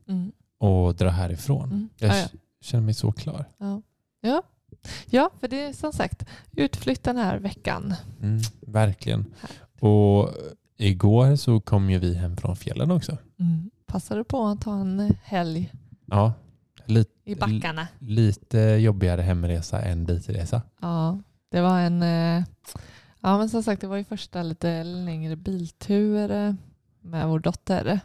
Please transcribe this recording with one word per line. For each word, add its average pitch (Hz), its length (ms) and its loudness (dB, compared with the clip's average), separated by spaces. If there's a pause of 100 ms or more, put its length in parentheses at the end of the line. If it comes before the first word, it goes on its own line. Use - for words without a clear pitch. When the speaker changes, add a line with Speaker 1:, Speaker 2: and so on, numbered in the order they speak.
Speaker 1:
Mm. 185 240 -4 (280)
Speaker 2:
att 90 380 4
dra 90 120 2
härifrån. 92 600 -2
Speaker 1:
Mm. 202 280 -4
Speaker 2:
Jag 107 140 2
Speaker 1:
Ja, 196 60 4
ja. 95 140 0
Speaker 2:
k-, - 60 -20 (240)
känner 117 220 0
mig 110 100 0
så 110 180 -2
klar. - 340 -8 (120)
Speaker 1:
Ja. 202 240 -8 (400)
Ja. 269 200 0 (640)
Ja, 277 240 2 (100)
för 254 80 -6
det 269 180 -6
är 285 80 -10
som 302 200 -6
sagt - 320 -6 (260)
utflytt - 520 -2
den 247 140 0
här 196 200 0
veckan. - 560 -6 (280)
Speaker 2:
Mm, 107 200 0 (200)
verkligen. 107 640 0 (160)
Speaker 1:
Härligt. - 200 -18 (220)
Speaker 2:
Och 104 460 6 (480)
igår 110 580 6
så 117 240 4
kom 98 300 2
ju 92 100 4
vi 90 160 2
hem 87 220 -4
från - 180 -4
fjällen - 360 -2
också. 160 260 -2 (220)
Speaker 1:
Mm. 170 300 0 (160)
Passade 208 380 -6
på 240 240 -2
att 208 140 -2
ta 208 180 -4
en, 190 200 -2
eh, 208 120 2 (120)
helg 175 480 -4 (340)
Speaker 2:
Ja. 104 280 4 (520)
Lit-, 110 400 2
Speaker 1:
i 208 100 -6
backarna. 156 520 -2 (120)
Speaker 2:
li-, 107 160 -6
lite 110 440 2
jobbigare 107 640 4
hemresa 87 600 -2
än 82 240 -2
ditresa. 87 560 -2 (200)
Speaker 1:
Ja, 170 380 -2 (320)
det 175 100 0
var 180 180 4
en, 175 240 2
eh, 170 400 2 (800)
ja, 190 160 2
men 214 120 0
som 226 140 -2
sagt, 202 180 -2
det 196 60 -8
var 196 100 -4
ju 202 60 -4
första 190 400 -8
lite 165 400 -4
längre 165 520 -6
biltur, 202 960 -2
eh, 208 220 0 (480)
med 165 260 -4
vår 160 120 2
dotter. 185 640 0